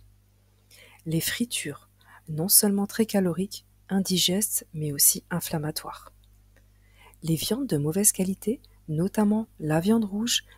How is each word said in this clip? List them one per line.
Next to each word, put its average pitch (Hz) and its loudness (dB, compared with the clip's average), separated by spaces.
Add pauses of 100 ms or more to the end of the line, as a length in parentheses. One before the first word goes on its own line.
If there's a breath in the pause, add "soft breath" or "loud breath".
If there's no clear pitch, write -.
(1040 loud breath)
Les 160 0
fritures, - -4 (400 loud breath)
non 156 -2
seulement 202 4
très - 0
caloriques, 190 -2 (240)
indigestes, 185 0
mais 151 -4
aussi - 2
inflammatoires. - -6 (1120 soft breath)
Les 160 2
viandes 254 -2
de 165 0
mauvaise 156 2
qualité, 196 -2 (260 soft breath)
notamment 208 0 (100)
la 156 2
viande 220 4
rouge, 208 -2 (140 soft breath)